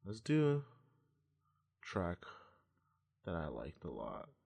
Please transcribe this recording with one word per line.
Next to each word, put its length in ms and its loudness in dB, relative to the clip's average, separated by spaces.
Let's 160 -6
do 360 6
a 60 0
track 340 0
that 120 -2
I 120 -2
liked 360 -8
a 60 -4
lot 400 -6